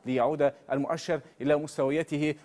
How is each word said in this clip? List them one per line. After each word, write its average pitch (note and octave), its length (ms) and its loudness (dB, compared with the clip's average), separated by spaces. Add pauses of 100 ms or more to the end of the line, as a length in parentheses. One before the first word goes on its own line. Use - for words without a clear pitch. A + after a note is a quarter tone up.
ليعود C3+ 460 2 (200)
المؤشر D3+ 480 -2 (200)
إلى D3 160 4
مستوياته D3+ 800 0 (100)